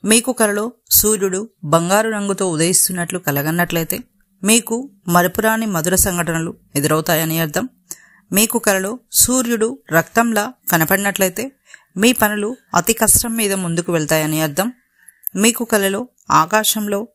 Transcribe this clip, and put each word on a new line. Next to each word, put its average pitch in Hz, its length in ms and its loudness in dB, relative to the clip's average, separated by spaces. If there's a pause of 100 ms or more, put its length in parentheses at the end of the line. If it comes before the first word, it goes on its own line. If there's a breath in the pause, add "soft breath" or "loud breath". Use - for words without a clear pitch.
(120)
మీకు 240 280 2
కలలో 208 240 0 (340)
సూర్యుడు 196 420 0 (340)
బంగారు 190 400 2
రంగుతో 202 400 -2
ఉదయిస్తున్నట్లు 175 720 0
కలగన్నట్లయితే 165 720 -2 (520)
మీకు 226 260 2 (380)
మరపురాని 220 600 2
మధుర 170 200 0 (100)
సంఘటనలు 170 460 -2 (260)
ఎదురవుతాయని 160 680 0
అర్థం. 170 220 -4 (720 loud breath)
మీకు 220 280 2
కలలో 190 260 0 (300)
సూర్యుడు 233 480 2 (280)
రక్తంలా 220 460 0 (280)
కనపడినట్లయితే 190 720 0 (600 soft breath)
మీ 240 60 6 (120)
పనులు 208 280 0 (300)
అతి 220 220 -2
కష్టం 226 380 2
మీద 202 140 0 (100)
ముందుకు 170 320 -2
వెళ్తాయని 156 520 0
అర్థం. 175 200 -2 (760 loud breath)
మీకు 233 300 2
కలలో 196 280 0 (400)
ఆకాశంలో 208 580 0 (140)